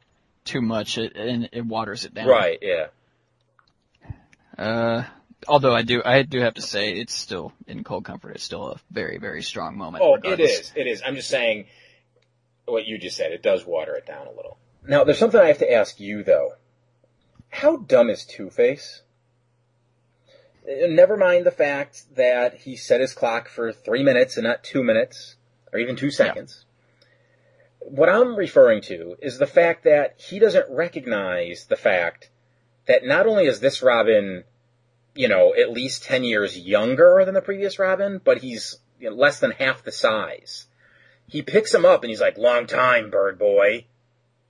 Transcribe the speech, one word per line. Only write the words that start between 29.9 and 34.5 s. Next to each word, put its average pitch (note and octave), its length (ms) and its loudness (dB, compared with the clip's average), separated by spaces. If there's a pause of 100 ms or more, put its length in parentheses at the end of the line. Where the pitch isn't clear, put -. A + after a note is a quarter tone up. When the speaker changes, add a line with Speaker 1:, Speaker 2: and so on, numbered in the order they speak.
Speaker 2:
he - 220 -14
doesn't G3 320 2
recognize G#2 960 -6
the A2 100 -2
fact F2+ 540 -2 (560)
that - 180 2
not E3 220 2
only G#3 200 2
is A2+ 140 0
this C3+ 220 -2
Robin, G#2+ 600 2 (720)